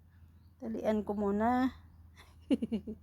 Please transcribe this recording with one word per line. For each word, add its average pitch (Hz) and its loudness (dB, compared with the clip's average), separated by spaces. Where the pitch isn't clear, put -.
Talian 220 0
ko 202 -4
muna. 220 2
<laughs> - 4